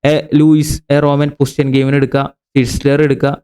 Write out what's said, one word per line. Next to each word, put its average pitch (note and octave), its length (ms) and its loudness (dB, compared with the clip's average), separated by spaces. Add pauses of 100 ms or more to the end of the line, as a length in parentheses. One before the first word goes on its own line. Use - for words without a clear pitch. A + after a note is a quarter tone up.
ഏ, - 20 2 (280)
ലൂയിസ്, D3+ 360 2 (180)
ഏ, - 20 2 (100)
റോമൻ C#3+ 320 0
പൊസിഷൻ C3+ 380 -2
ഗെയിമിന് C3+ 240 0
എടുക്കുക, C3+ 240 -2 (320)
ടിസ്ലർ C#3 500 0
എടുക്കുക. C#3 260 -2 (120)